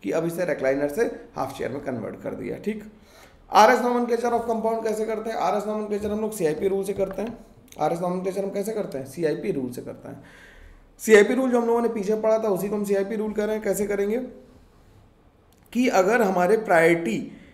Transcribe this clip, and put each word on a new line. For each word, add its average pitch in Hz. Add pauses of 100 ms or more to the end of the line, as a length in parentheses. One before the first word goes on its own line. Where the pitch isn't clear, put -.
कि -
अब 165
इसे 170
recliner 139
से 214 (340)
half -
chair 123
में 135
convert 107
कर -
दिया, 107
ठीक। 214 (680)
आरएस 220
nomenclature 240
of 233
compound 226
कैसे 214
करते 220
हैं? 220
आरएस 202
nomenclature 208
हम 214
लोग 214
सीआईपी 190
rule 196
से 202
करते 190
हैं। 233 (440)
आरएस 160
nomenclature 185
हम 196
कैसे 202
करते 202
हैं? 135
सीआईपी 170
rule 135
से -
करते -
हैं। - (800)
सीआईपी 220
रूल 262
जो 240
हम 226
लोगों 233
ने 233
पीछे 214
पढ़ा 220
था, 220
उसी 190
को 208
हम 208
सीआईपी 196
रूल 214
कह 208
रहे 214
हैं। 214
कैसे 196
करेंगे 202 (1500)
कि 247
अगर 208
हमारे 190
priority 170 (340)